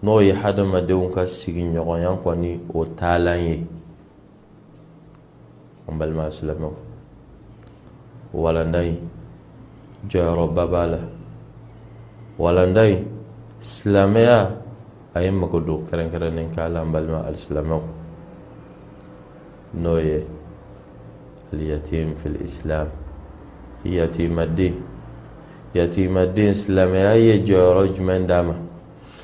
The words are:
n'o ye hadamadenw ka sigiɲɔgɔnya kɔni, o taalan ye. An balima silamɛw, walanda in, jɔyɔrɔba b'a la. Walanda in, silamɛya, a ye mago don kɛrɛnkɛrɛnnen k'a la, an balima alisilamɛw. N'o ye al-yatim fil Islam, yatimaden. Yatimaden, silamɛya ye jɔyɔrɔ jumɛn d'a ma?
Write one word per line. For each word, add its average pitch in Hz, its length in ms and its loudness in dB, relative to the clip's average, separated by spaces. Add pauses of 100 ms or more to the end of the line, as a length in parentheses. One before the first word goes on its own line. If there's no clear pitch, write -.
n'o 107 200 6
ye 98 80 8
hadamadenw 95 800 2
ka 92 160 -2
sigiɲɔgɔnya 85 960 -2
kɔni, 87 380 -2 (120)
o 82 120 -2
taalan 87 580 0
ye. 82 240 -2 (2250)
An 78 100 -8
balima 78 320 -4
silamɛw, 76 400 -8 (1600)
walanda 82 540 0
in, 82 240 -6 (960)
jɔyɔrɔba 85 640 0
b'a 87 160 0
la. 82 120 -2 (1400)
Walanda 92 500 4
in, 92 160 2 (540)
silamɛya, 101 960 4 (580)
a 85 120 -2
ye 95 80 2
mago 85 260 0
don 78 280 -2
kɛrɛnkɛrɛnnen 82 680 -4
k'a 82 140 -4
la, 82 140 -4
an 80 100 -4
balima 80 340 -2
alisilamɛw. 78 560 -4 (1900)
N'o 85 240 0
ye 78 260 0 (1300)
al-yatim 78 640 -4
fil 76 240 -8
Islam, 76 500 -6 (920)
yatimaden. 82 1000 0 (880)
Yatimaden, 92 800 2
silamɛya 95 600 2
ye 113 320 6
jɔyɔrɔ 92 480 6
jumɛn 92 320 0
d'a 87 160 4
ma? 85 120 0 (680)